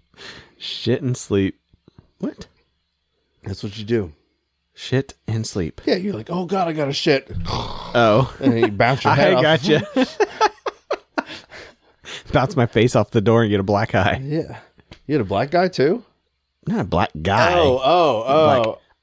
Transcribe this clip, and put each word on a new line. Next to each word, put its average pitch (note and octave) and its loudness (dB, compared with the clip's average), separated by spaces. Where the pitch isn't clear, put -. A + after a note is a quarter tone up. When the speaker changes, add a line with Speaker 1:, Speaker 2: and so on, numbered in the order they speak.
Speaker 1:
Shit - -4
and B2 -2
sleep. G2 -2
What? - -10
Speaker 2:
That's - -12
what G#2 -10
you A2 -12
do. G#2 -2
Speaker 1:
Shit - -4
and A2 -4
sleep. - -6
Speaker 2:
Yeah, C4 0
you're F#3 -6
like, A2 -12
"Oh F3+ -4
God, F#3 -2
I E3 -4
gotta D3 -4
shit." D3 0
Speaker 1:
Oh. - 0
Speaker 2:
And C3+ 2
then A#2 0
you A2+ 2
bounce A#2 0
your C#3 4
Speaker 1:
<laughs> - 4
Speaker 2:
head - 4
Speaker 1:
I - 4
Speaker 2:
off. B2 4
Speaker 1:
gotcha. D#3 2
<laughs> C4 2
Bounce C3+ 0
my B2+ 2
face A#2 2
off G#2+ 2
the A2+ 2
door A2+ 4
and G#2+ 0
get G2+ 2
a G2 0
black G2+ 0
eye. G#2+ 2
Speaker 2:
Yeah. C#3+ -6
You D3 0
had C#3 2
a G2+ -2
black G2+ -2
guy F3+ 2
too? F3 0
Speaker 1:
Not G#3+ -2
a A2 -2
black F2+ 0
guy. F#2+ 2
Speaker 2:
Oh, C#3 4
oh, C#3+ 2
oh. C#3+ 4
Speaker 1:
Black A2 -2